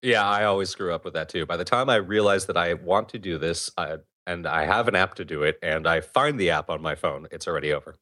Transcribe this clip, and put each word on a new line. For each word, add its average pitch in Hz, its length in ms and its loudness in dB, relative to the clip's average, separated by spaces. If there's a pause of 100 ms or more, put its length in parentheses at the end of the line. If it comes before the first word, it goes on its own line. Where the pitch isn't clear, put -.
Yeah, 113 260 4
I 104 160 4
always 98 260 2
screw 87 240 -4
up 82 120 -6
with 76 80 -10
that 80 160 -4
too. 82 160 -2
By 87 100 -4
the 85 80 -2
time 131 260 2
I 120 60 6
realize 101 520 4
that 87 100 0
I 85 160 2
want 87 360 0
to 110 100 -10
do 87 180 -6
this, 80 400 -4
I, 80 200 -4 (300)
and 85 180 -6
I 78 200 0
have 107 240 2
an 101 60 0
app 92 200 2
to 90 100 -10
do 76 180 -4
it, 76 180 0
and 80 260 -2
I 82 140 2
find 139 360 0
the 92 120 2
app 76 200 -2
on 78 120 -4
my 78 140 -4
phone, 76 360 -4
it's 82 160 -10
already 73 240 -2
over. 73 300 -4